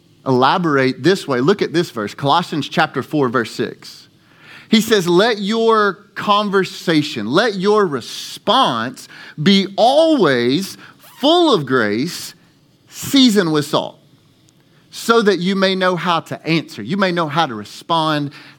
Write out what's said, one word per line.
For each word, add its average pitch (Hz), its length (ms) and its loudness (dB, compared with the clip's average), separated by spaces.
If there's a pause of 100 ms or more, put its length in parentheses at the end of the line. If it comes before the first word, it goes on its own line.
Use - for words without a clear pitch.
(260)
elaborate 135 800 2
this 190 240 2
way. 127 140 0
Look 196 200 0
at 147 120 -4
this 170 180 -2
verse, 104 240 -8
Colossians 151 520 -2
chapter 147 360 -2
four, 143 240 -2
verse 117 240 -2
six. - 560 -10 (640)
He 220 100 4
says, 214 260 0
"Let 202 320 2
your 214 560 0 (200)
conversation, 185 1120 -2
let 196 280 0
your 202 300 2
response 135 1200 -4 (340)
be 196 320 2
always 196 1040 2 (420)
full 320 340 4
of 156 120 0
grace, 120 680 -2 (540)
seasoned 208 640 2
with 147 140 0
salt, - 340 -4 (920)
so 233 320 0
that 190 180 2
you 190 160 -2
may 190 200 0
know 185 220 0
how 165 240 -2
to - 260 -12
answer." 156 340 -2
You 123 140 -6
may 196 160 0
know 170 160 -2
how 156 180 0
to 127 80 -4
respond 147 800 -4 (280)